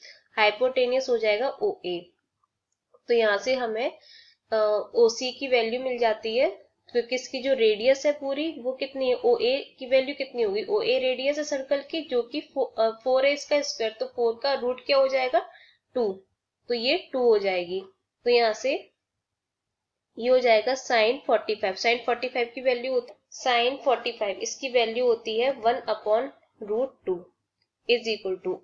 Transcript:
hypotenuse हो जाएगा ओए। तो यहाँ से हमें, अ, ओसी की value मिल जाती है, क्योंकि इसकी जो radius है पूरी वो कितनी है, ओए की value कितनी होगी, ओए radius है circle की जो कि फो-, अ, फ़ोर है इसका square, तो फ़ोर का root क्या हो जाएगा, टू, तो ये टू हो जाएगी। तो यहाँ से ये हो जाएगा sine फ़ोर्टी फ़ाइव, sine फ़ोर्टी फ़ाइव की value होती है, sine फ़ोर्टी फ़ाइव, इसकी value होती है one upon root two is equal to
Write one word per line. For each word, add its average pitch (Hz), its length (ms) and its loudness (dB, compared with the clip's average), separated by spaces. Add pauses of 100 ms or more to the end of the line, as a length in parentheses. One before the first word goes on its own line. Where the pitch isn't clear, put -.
(360)
hypotenuse 247 760 2
हो 240 80 2
जाएगा 220 320 0
ओए। 180 500 -4 (1080)
तो 247 60 2
यहाँ 220 240 4
से 254 180 -2
हमें, 240 360 -2 (600)
अ, 226 60 2 (380)
ओसी 233 360 4
की 277 160 -8
value 233 320 2
मिल 254 180 -4
जाती 220 400 0
है, 320 340 -2 (200)
क्योंकि 240 240 -2
इसकी 254 260 -8
जो 269 120 0
radius 226 520 2
है 294 60 4
पूरी 294 480 -4
वो 240 120 -4
कितनी 262 380 -4
है, 247 60 2
ओए 247 640 0
की 262 60 -12
value 262 300 2
कितनी 269 280 -4
होगी, 202 260 0
ओए 220 300 2
radius 262 380 0
है 302 60 -4
circle 277 380 -4
की 320 200 -6
जो 254 200 -2
कि 240 180 -8
फो-, - 400 -4
अ, 226 100 2 (140)
फ़ोर 262 220 2
है 285 80 4
इसका 285 280 0
square, 220 380 -4
तो 254 60 -6
फ़ोर 233 380 -2
का 277 100 0
root 247 320 -4
क्या 277 120 2
हो 269 100 6
जाएगा, 262 420 0 (440)
टू, 226 180 0 (580)
तो 240 40 -2
ये 247 240 0 (160)
टू 269 60 -2
हो 240 180 6
जाएगी। 185 440 -2 (440)
तो 240 40 2
यहाँ 233 240 4
से 277 380 -4 (1300)
ये 233 120 -2
हो 254 100 6
जाएगा 240 340 4
sine 247 540 0
फ़ोर्टी 220 280 0
फ़ाइव, 196 200 -4
sine 233 300 0
फ़ोर्टी 240 220 -2
फ़ाइव 240 280 -4
की 269 60 -10
value 247 320 0
होती 240 200 -2
है, - 40 -20 (240)
sine 247 420 0
फ़ोर्टी 240 280 0
फ़ाइव, 202 260 -4
इसकी - 320 -8
value 240 360 0
होती 226 340 0
है 254 220 0
one 233 280 0
upon 220 400 -2 (340)
root 220 280 -2 (160)
two 185 100 -2 (720)
is 226 260 0
equal 190 220 -6 (100)
to 185 160 -4